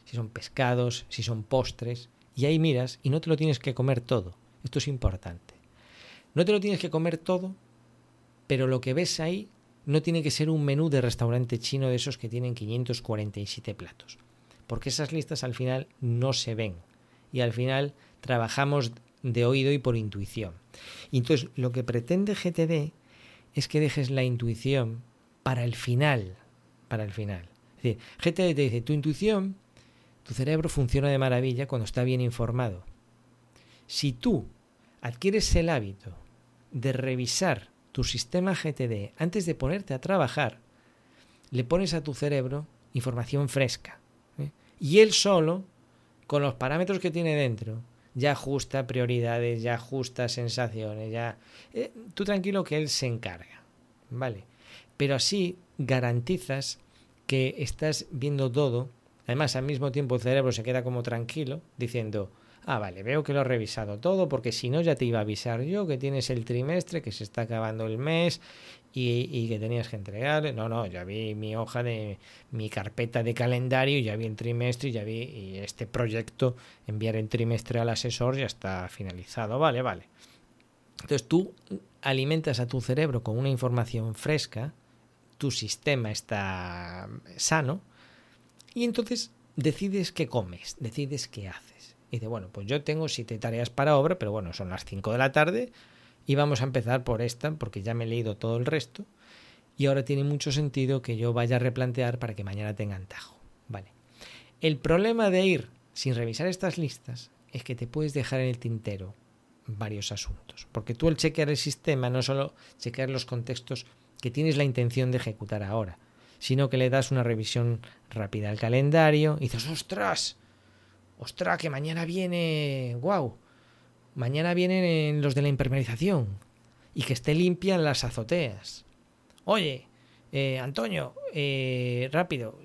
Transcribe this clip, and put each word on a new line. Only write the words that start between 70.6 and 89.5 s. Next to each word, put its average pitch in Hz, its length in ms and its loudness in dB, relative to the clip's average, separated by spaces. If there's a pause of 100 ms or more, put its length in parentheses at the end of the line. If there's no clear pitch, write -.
no, 113 160 -2
ya 87 180 -8
vi 107 300 -4
mi 107 220 -6
hoja 113 260 -4
de, 110 380 -4 (320)
mi 110 180 -4
carpeta 117 540 -2
de 120 100 0
calendario, 127 640 2
ya 107 160 0
vi 113 120 -4
el 107 80 -6
trimestre, 120 560 -2
ya 110 120 -4
vi, 113 200 -6
y 98 340 -12
este 101 300 -8
proyecto, 117 680 0 (300)
enviar 107 300 -2
el 110 120 -2
trimestre 117 520 0
al 117 100 2
asesor 123 480 0
ya 135 80 -2
está 92 440 -4
finalizado. 104 680 -6
Vale, 139 240 4
vale". 98 260 -4 (920)
Entonces 135 260 -2
tú 185 260 2 (480)
alimentas 139 580 0
a 120 80 0
tu 123 140 -2
cerebro 127 420 0
con 110 140 -2
una 135 120 0
información 120 640 0
fresca, 143 600 -2 (640)
tu 139 120 0
sistema 117 600 -2
está 95 960 -6 (260)
sano, 156 460 0 (920)
y 240 100 0
entonces 233 460 -2 (240)